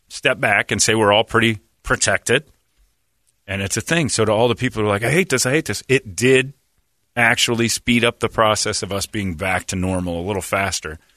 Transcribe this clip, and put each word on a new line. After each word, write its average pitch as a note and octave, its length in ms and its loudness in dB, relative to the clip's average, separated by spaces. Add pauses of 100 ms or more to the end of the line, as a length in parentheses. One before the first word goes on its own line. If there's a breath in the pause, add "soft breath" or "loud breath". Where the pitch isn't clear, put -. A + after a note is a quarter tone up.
step - 320 -2
back A2+ 320 0
and G#2 100 0
say A2 140 2
we're G#2+ 160 4
all G#2+ 140 6
pretty A2+ 340 2 (240)
protected." A#2 640 0 (1000)
And G2 160 -6
it's G2 160 -4
a A2 40 -4
thing. D#3+ 280 -2
So A2 160 0
to G#2+ 60 2
all A2+ 160 4
the A#2 80 0
people B2 260 -4
who G#2+ 60 0
are G#2 40 2
like, G2+ 120 -2
"I A2+ 80 -2
hate F3+ 180 0
this, B2+ 160 0
I B2+ 60 -2
hate D#3 140 -2
this," - 240 -8
it A#2+ 260 0
did C3 380 2 (600)
actually A#2 520 2
speed A#2 380 0
up A#2 140 0
the A2+ 100 -2
process G#2+ 520 0
of G2 120 -8
us G2 140 -4
being F#2+ 280 -6
back F#2 320 -4
to - 80 -6
normal F2+ 460 -4
a F2 40 -6
little F#2+ 160 -4
faster F#2 560 -4 (200)